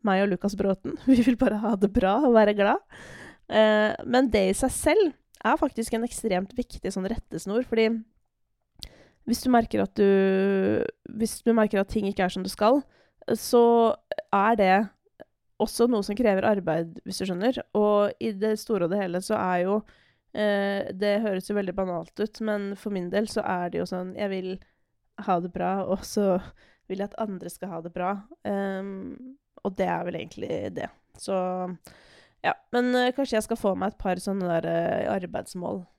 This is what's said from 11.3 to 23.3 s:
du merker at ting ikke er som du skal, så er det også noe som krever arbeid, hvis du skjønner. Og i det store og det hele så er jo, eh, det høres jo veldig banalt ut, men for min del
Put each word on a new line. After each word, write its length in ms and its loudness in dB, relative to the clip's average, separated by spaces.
du 120 4
merker 240 4
at 120 -2
ting 180 0
ikke 160 0
er 60 0
som 120 -6
du 80 -6
skal, 300 4
så 240 4
er 240 4
det 160 6
også 280 2
noe 140 0
som 120 -6
krever 300 2
arbeid, 580 0
hvis 160 -8
du 60 -4
skjønner. 320 -2
Og 360 4
i 140 -2
det 240 0
store 260 0
og 60 0
det 80 0
hele 220 -2
så 160 -2
er 260 0
jo, 120 0
eh, 640 -2
det 280 0
høres 240 -4
jo 80 0
veldig 200 -4
banalt 420 -6
ut, 260 -4
men 340 -2
for 160 -6
min 180 -4
del 180 0